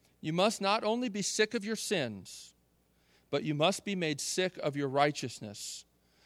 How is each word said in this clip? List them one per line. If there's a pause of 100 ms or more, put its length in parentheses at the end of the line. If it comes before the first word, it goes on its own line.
(200)
you
must
not
only
be
sick
of
your
sins, (760)
but
you
must
be
made
sick
of
your
righteousness, (420)